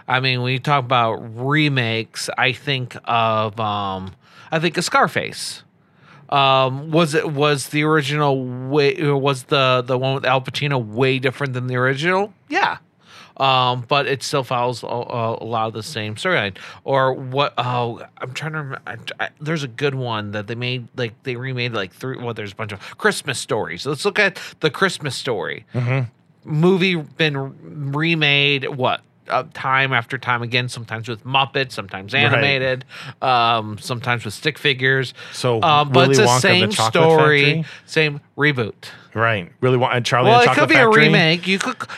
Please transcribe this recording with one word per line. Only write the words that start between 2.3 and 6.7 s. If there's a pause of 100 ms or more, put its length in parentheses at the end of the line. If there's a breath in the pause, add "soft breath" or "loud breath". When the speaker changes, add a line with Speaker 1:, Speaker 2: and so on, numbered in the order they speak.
Speaker 1:
I
think (100)
of,
um, (380 loud breath)
I
think
of
Scarface. (640 soft breath)
Um,